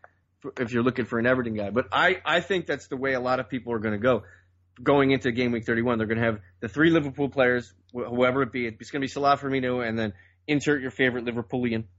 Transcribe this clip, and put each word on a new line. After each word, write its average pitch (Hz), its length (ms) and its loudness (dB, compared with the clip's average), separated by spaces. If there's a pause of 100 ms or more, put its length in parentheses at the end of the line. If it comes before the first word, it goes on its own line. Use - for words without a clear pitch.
(400)
for, 139 180 -12
if 120 140 -4
you're 120 120 2
looking 123 200 0
for 113 160 -2
an 113 60 0
Everton 123 280 2
guy. 104 160 -4
But 120 220 0
I, 170 320 2
I 156 160 2
think 175 260 -4
that's 143 220 -6
the 143 80 -8
way 135 160 -2
a 127 80 0
lot 127 220 0
of 123 80 -8
people 120 240 -6
are 113 60 -2
gonna 107 180 -2
go. 113 260 2 (580)
Going 139 300 4
into 127 220 0
game 123 180 0
week 113 140 -4
thirty-one, 117 320 0
they're 110 100 -2
gonna 113 160 0
have 110 160 0 (220)
the 117 80 -8
three 160 220 4
Liverpool 143 360 0
players, 123 460 0 (200)
wh-, 120 140 -6
whoever 127 340 2
it 123 120 -2
be. 123 140 -4
It's 110 220 -12
gonna 147 120 -6
be 135 80 -4
Salah, 143 280 2
Firmino, 127 480 -2
and 113 140 -2
then 107 140 -2 (320)
insert 147 360 0
your 127 100 -6
favorite 123 320 0
Liverpoolian, 117 640 -4 (140)